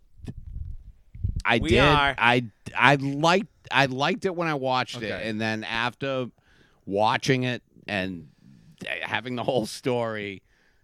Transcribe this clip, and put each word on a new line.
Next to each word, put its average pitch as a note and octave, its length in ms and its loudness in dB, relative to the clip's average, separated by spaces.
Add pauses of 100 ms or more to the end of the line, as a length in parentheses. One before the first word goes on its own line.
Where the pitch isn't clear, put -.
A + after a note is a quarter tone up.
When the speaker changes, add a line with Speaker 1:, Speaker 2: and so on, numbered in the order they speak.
(1400)
Speaker 1:
I A#2 140 4
Speaker 2:
We C#3+ 120 0
Speaker 1:
did. A2+ 100 6
Speaker 2:
are. C#3+ 380 4
Speaker 1:
I, A#2+ 280 4 (300)
I B2+ 200 8
liked, D3 520 2 (220)
I C3+ 160 4
liked C#3 400 -2
it F#3 80 -2
when E3+ 140 -2
I D#3 60 0
watched B2+ 480 -2
it, G#2 80 -4
Speaker 3:
Okay. G2+ 180 -6
Speaker 1:
and G#2+ 120 -4
then A2 240 -2
after A#2+ 640 -4 (580)
watching A#2 600 2
it B2 180 -4 (240)
and F#2 420 -4 (760)
having A2+ 340 -6
the A2+ 80 -6
whole A#2 220 0
story, A2 760 -6 (420)